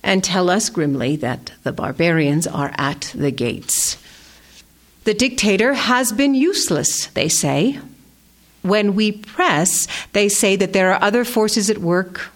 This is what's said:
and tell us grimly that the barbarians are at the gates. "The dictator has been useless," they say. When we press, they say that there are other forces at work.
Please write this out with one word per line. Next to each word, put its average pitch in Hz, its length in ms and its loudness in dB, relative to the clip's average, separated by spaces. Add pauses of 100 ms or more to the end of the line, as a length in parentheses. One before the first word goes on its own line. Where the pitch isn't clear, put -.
and 185 200 2
tell 180 280 0
us 208 180 0
grimly 143 480 -2
that 127 360 -6 (100)
the 123 100 -4
barbarians 160 720 0
are 143 300 -4
at 143 380 -6
the 143 160 -2
gates. - 680 -4 (1080)
"The 214 100 2
dictator 226 600 2
has 247 380 0
been 277 220 2
useless," 262 800 0
they - 140 0
say. 156 500 0 (840)
When 202 320 2
we 214 180 2
press, 208 760 0 (240)
they 202 160 4
say 196 280 2
that 185 160 0
there 185 200 4
are - 100 2
other 220 220 2
forces 214 440 0
at 214 100 0
work. 180 580 -2